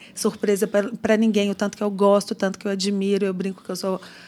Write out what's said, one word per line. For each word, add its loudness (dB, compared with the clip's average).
surpresa 0
pra, 0
pra 2
ninguém, 2
o -2
tanto -4
que -4
eu -2
gosto, 4
o -4
tanto -2
que -10
eu -2
admiro, 0
eu -2
brinco -6
que -20
eu -4
sou, -4